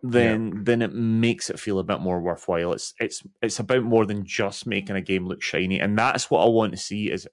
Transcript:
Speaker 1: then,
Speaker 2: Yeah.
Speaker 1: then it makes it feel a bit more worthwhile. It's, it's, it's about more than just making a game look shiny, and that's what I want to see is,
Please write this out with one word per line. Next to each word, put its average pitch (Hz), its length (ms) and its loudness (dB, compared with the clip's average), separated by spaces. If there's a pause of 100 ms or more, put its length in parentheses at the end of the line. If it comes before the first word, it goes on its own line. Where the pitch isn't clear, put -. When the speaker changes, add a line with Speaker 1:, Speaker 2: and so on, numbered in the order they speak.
Speaker 1:
then, 117 460 2
Speaker 2:
Yeah. 87 60 -6 (100)
Speaker 1:
then 117 180 4
it 110 120 -2
makes 117 580 0
it - 80 -10
feel 101 180 -2
a 95 60 0
bit 92 180 -2
more 90 180 -2
worthwhile. 85 540 -2
It's, - 260 -8
it's, - 220 -6 (200)
it's 113 180 -4
about 123 240 2
more 113 240 4
than 101 180 -4
just 98 400 -4
making 101 300 -2
a 95 60 -2
game 90 260 -2
look 90 160 -6
shiny, 92 360 0
and 104 180 0
that's 123 340 0
what 80 120 6
I 113 60 8
want 110 240 4
to 92 40 -10
see 104 340 -6
is, - 220 -6